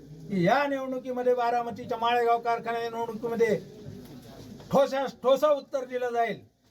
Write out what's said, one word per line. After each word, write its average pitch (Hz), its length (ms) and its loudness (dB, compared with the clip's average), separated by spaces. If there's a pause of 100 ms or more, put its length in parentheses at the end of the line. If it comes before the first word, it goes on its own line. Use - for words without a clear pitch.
(280)
की 180 160 2
या 269 220 4
निवडणुकीमध्ये, 254 680 -2
बारामतीच्या 240 640 -2
माळेगाव 233 400 4
कारखान्याच्या 233 520 -2
निवडणुकीमध्ये 226 840 -2 (1000)
ठोसा, 269 320 4
ठोसा 269 440 2
उत्तर 277 360 0
दिलं 247 280 -4
जाईल. 226 260 0 (320)